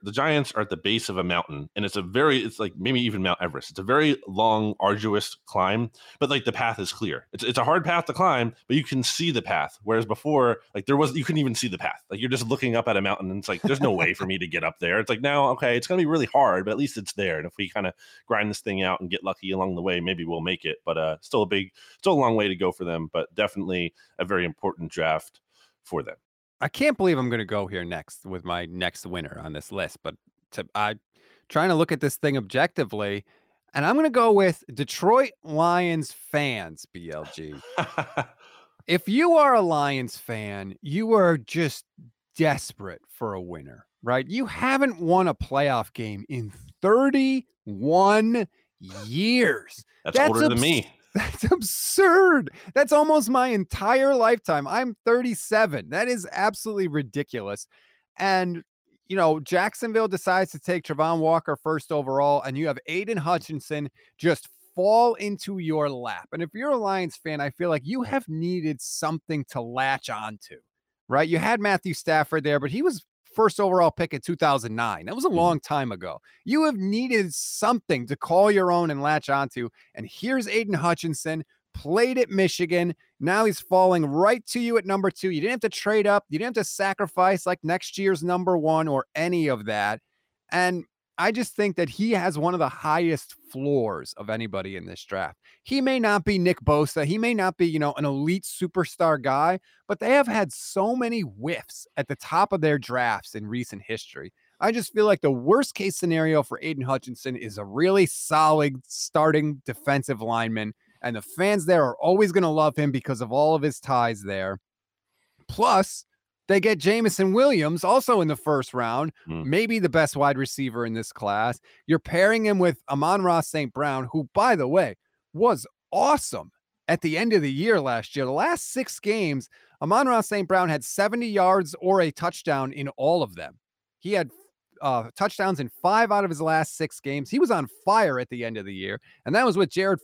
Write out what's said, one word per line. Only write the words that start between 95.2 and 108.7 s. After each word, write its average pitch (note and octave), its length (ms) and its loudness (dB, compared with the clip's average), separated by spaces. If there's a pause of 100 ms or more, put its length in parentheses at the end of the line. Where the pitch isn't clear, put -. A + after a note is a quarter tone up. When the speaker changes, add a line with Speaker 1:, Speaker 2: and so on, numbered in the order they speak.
Speaker 2:
He C4+ 180 -2
may C4 180 0
not G#3 240 0
be G3+ 140 2
Nick F3 240 2
Bosa. D3 420 2
He E3+ 140 -2
may A#3 160 0
not F#3 240 0
be, F3 100 4
you D#3 100 -2
know, D3 200 0
an D3 80 -2
elite D3 380 -2
superstar E3 760 0
guy, D3 400 2 (260)
but G3+ 140 -4
they B3 120 0
have C#4 140 4
had G#3 240 0
so G#3 460 -2
many A#3 240 -2
whiffs A#2+ 640 -8 (120)
at C#3 100 -4
the C#3 80 -6
top - 380 0
of E3+ 80 -2
their D3+ 160 4
drafts A#2+ 560 -2
in G#2+ 120 -10
recent G#2+ 360 -8
history. F#2 500 -10 (280)
I G#3+ 120 2
just A3+ 220 -6
feel G#3+ 100 4
like G#3 160 4
the D3 100 4
worst D3 440 2
case G3 200 -2
scenario D#3+ 480 2
for - 220 -10
Aiden D3 200 -4
Hutchinson B2+ 520 -4
is G#2 220 -10
a G#2 80 -10
really F3 400 4
solid D3+ 800 2